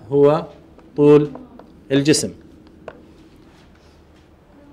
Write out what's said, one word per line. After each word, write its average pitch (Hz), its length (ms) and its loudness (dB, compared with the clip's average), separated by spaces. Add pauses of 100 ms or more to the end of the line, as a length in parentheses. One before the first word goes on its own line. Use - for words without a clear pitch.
(120)
هو 147 340 0 (520)
طول 147 340 4 (600)
الجسم؟ 139 400 -2 (2500)